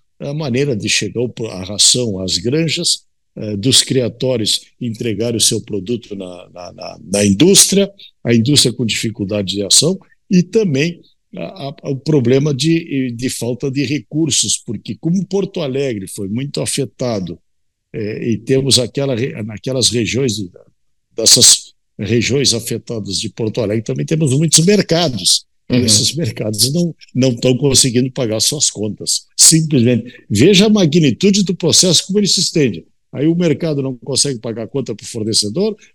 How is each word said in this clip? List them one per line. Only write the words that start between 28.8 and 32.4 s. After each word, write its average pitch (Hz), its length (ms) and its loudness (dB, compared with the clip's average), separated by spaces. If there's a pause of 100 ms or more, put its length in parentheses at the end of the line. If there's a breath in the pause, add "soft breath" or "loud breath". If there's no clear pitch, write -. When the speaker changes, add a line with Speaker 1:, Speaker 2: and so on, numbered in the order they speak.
Speaker 1:
Simplesmente, 127 920 2
veja 175 360 6
a 220 40 4
magnitude 180 720 4
do 180 120 -2
processo, 165 520 2
como 190 120 0
ele 202 100 2
se - 120 0